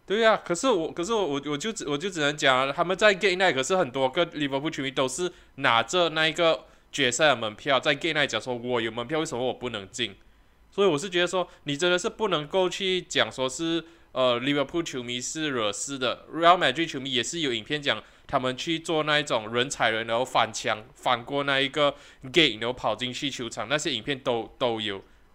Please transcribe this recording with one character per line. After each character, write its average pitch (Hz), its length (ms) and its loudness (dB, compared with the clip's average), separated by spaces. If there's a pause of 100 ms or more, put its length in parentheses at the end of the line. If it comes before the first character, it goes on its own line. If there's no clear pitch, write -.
对 220 180 2
啊， 208 180 4
可 175 120 -2
是 175 140 0
我， 170 220 2
可 170 140 -6
是 214 80 -4
我， 208 140 0
我， 143 180 -2
我 147 140 -4
就 214 120 -6
只， - 160 -8
我 147 120 0
就 185 100 -4
只 180 120 -6
能 147 140 2
讲 139 220 4
啊， 135 180 2
他 170 80 0
们 180 140 -2
在 208 180 6
gate 180 220 2
那， 185 160 4
可 131 100 2
是 - 140 0
很 139 140 2
多 135 180 2
个 170 160 0
利 147 240 -4
物 135 100 0
浦 151 120 -4
球 151 120 -6
迷 135 80 -4
都 131 160 0
是 175 240 -2 (260)
拿 123 260 4
着 175 280 2
那 156 160 2
一 160 60 0
个 165 320 2 (260)
决 127 220 2
赛 156 160 4
的 127 80 6
门 110 180 -4
票， 139 240 2
在 147 160 2
gate 156 200 -2
那 143 120 2
讲 113 140 -2
说 127 160 -4
：“我 120 240 -2
有 117 100 -2
门 117 160 -6
票， 156 120 -2
为 160 80 -2
什 123 100 -6
么 123 80 -2
我 120 80 0
不 120 160 -6
能 104 220 -8
进？” 110 260 -6 (560)
所 196 100 2
以 196 60 6
我 151 80 4
是 180 140 -4
觉 175 100 2
得 175 60 4
说， 175 200 0 (180)
你 143 120 -4
真 175 140 2
的 180 80 4
是 226 100 -2
不 214 200 -4
能 151 180 -2
够 185 240 2
去 185 320 -2
讲 120 280 0
说 131 160 -2
是， 165 380 -4 (280)
呃， 127 260 2
利 139 160 0
物 143 100 2
浦 170 180 -4
球 139 200 -6
迷 120 180 -6
是 156 300 -6
惹 110 200 0
事 135 280 -6
的， 120 340 -2
Real 170 240 6
Madrid 160 320 0
球 139 120 -8
迷 135 120 -10
也 120 100 2
是 170 180 -6
有 139 120 0
影 107 120 -4
片 151 160 -4
讲 117 220 -2 (240)
他 139 120 0
们 127 180 -2
去 160 220 -4
做 156 260 0
那 147 140 2
一 147 40 0
种 113 320 -2
人 127 160 0
踩 123 180 2
人， 113 180 -2
然 117 120 0
后 123 40 2
翻 117 300 2
墙， 107 320 -4 (100)
翻 120 300 0
过 143 200 -2
那 139 140 0
一 135 100 2
个 143 260 0 (360)
gate， 127 300 4
然 117 80 -2
后 127 40 0
跑 117 220 -2
进 123 160 -6
去 135 200 -6
球 120 180 -8
场， 110 220 -8
那 151 80 0
些 156 120 -4
影 113 120 -4
片 139 160 -4
都， 117 400 -4
都 117 220 0
有。 101 220 -6 (320)